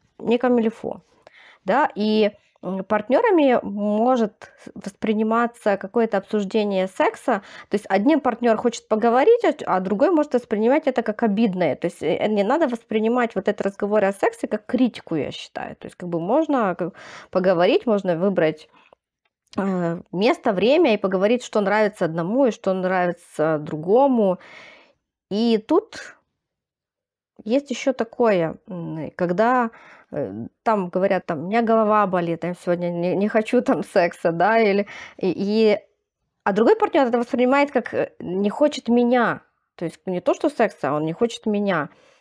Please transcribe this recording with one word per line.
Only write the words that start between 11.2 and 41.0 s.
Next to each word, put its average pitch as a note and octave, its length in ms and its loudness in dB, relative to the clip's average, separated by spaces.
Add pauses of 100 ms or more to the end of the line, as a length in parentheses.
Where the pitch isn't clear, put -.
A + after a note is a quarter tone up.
обидное, F#3+ 520 0
то - 120 -6
есть, - 140 -10
э, D#3+ 260 0
не G3+ 160 0
надо C#4 240 0
воспринимать A3+ 680 -2
вот G3 120 -2
этот G3+ 140 -2
разговор G3+ 420 -2
о G3 80 0
сексе - 360 -4
как - 180 -6
критику, A#3+ 500 -2
я - 160 -4
считаю, - 440 -12
то - 100 -18
есть - 100 -18
как F3+ 140 -12
бы E3+ 100 -4
можно B3 580 0
как F3 160 -6 (360)
поговорить, F#3 560 2
можно G3 300 0
выбрать, E3+ 520 0 (880)
э, F3+ 420 -2 (120)
место, A3 400 0
время A#3+ 420 2
и G3+ 40 -2
поговорить, G3+ 460 0
что - 180 -2
нравится G3+ 440 0
одному F3 400 0
и G#3+ 60 0
что F#3+ 220 -2
нравится F3 840 -2
другому. G3 800 0 (920)
И A3+ 280 2
тут - 580 -2 (1300)
есть C#4 260 -2
еще B3+ 220 -4
такое, A3 640 0 (120)
м, D#3+ 480 -10
когда, A3+ 540 0 (420)
э, B2+ 200 -6 (300)
там G3+ 280 0
говорят, F#3 360 0
там: E3 140 -4
«У E3 80 -8
меня A#3 140 0
голова G#3+ 440 2
болит, E3+ 380 -4
я F3 100 -4
сегодня F3 360 -4
не, F3 260 -2
не G3+ 120 0
хочу A3 340 0
там G#3 220 0
секса», F3 480 0
да, G3 260 2
или, G3+ 280 2 (320)
и, F#3 140 -2 (400)
и, - 60 0 (640)
а G#3 80 0
другой A#3+ 240 4
партнер F4 320 2
это A#3+ 100 0
воспринимает B3+ 540 2
как, - 220 -4
э, - 260 -2
не F#3+ 300 -2
хочет G3+ 380 -2
меня, A#3+ 520 2 (360)
то F3 100 -8
есть - 200 -10
не F3+ 140 -4
то, - 140 0
что D4+ 160 -2
секса, G3+ 400 -2
а D3 40 -2
он D3+ 120 -2